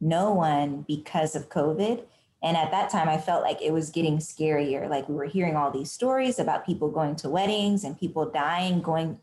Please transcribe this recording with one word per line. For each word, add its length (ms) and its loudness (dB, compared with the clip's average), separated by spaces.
no 320 2
one 560 2
because 480 -2
of 120 -8
covid. 560 0
And 120 0
at 160 0
that 180 0
time, 180 2
I 100 2
felt 260 0
like 180 -2
it 100 0
was 180 -2
getting 280 2
scarier. 720 -2
Like, 180 -2
we 60 -2
were 120 -4
hearing 300 0
all 140 0
these 220 -6
stories 480 0
about 260 0
people 240 0
going 260 0
to 120 -6
weddings 560 2
and 140 -8
people 300 -2
dying, 540 0
going, 400 0